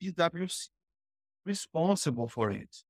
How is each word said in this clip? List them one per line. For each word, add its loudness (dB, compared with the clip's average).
P -6
W 0
C -8
responsible 2
for 0
it. -8